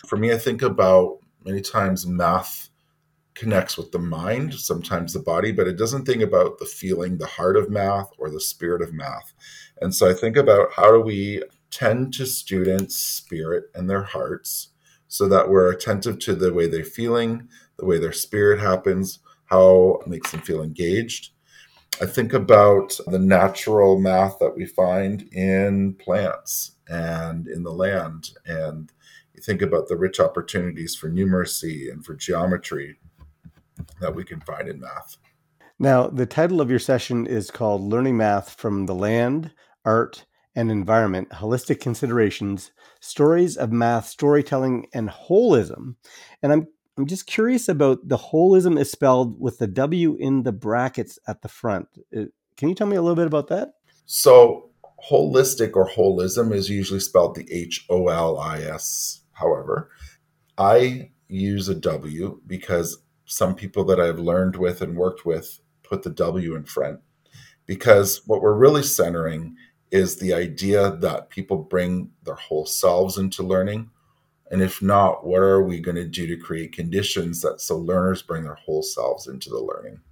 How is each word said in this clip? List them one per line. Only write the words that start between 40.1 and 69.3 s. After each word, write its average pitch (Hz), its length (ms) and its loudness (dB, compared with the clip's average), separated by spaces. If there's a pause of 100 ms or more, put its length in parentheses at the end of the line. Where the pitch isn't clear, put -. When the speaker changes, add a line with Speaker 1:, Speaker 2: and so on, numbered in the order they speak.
Speaker 2:
and 117 160 -2
Environment, 101 600 0
Holistic 123 500 -4
Considerations, 110 880 -2 (300)
Stories 165 560 2
of 117 160 -4
Math, 117 340 0
Storytelling, 135 880 0
and 110 140 -4
Holism. 127 880 0 (460)
And 143 100 2
I'm, 156 160 2 (280)
I'm 139 100 -2
just 185 220 -6
curious 233 400 0
about 139 400 2
the 135 100 0
holism 180 580 4
is 143 140 0
spelled 127 500 0
with 123 180 -6
the 113 100 -2
W 151 500 0
in 135 240 0
the 120 80 -2
brackets 113 680 -4 (120)
at - 140 -10
the 113 60 -14
front. - 380 -6 (300)
Uh, 107 60 -4 (340)
can 139 120 -2
you 185 60 0
tell 208 140 -2
me 202 80 0
a 175 60 0
little 170 120 2
bit 170 140 0
about 147 200 -2
that? 208 260 -6 (320)
Speaker 1:
So - 640 8 (380)
holistic 131 680 2
or 92 120 4
holism 95 640 0
is 98 160 -2
usually 98 300 -4
spelled 87 380 2
the 85 160 -14
H 85 360 -8
O 90 200 0
L 82 300 0
I 78 240 -8
S, - 580 -10 (100)
however. 80 600 -4 (680)
I 123 540 2 (160)
use 95 400 -4
a 95 80 -4
W 78 720 -6
because 90 500 -6 (280)
some 95 280 -2
people 95 300 -6
that 92 160 2
I've 85 180 0
learned 90 380 0
with 90 260 -4
and 87 140 -6
worked 90 280 -4
with 80 360 -6 (240)
put 95 180 -8
the - 80 -10
W 85 460 -4
in 73 80 -12
front, 69 340 -8 (640)
because 101 640 4
what 107 160 0
we're 104 120 6
really 139 280 6
centering 82 720 -4 (380)